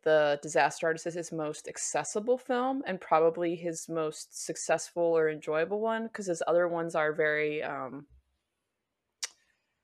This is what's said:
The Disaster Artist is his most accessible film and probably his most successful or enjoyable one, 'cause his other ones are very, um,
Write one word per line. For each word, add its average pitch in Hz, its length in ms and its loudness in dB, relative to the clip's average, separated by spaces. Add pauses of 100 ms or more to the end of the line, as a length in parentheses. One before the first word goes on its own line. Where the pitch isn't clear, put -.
The 151 380 4
Disaster 151 460 2
Artist 160 200 -2
is 165 80 -4
his 165 160 -8
most 151 360 -6
accessible 214 680 -2
film 262 480 -2
and 190 160 -6
probably 165 540 4
his 165 340 -6
most 160 560 -6
successful 165 580 -2
or 160 260 4
enjoyable 160 520 -2
one, 226 280 -2
'cause 202 180 -8
his 170 200 -2
other 175 200 6
ones 165 280 -2
are 156 180 2
very, 151 500 0
um, 139 420 -8 (1800)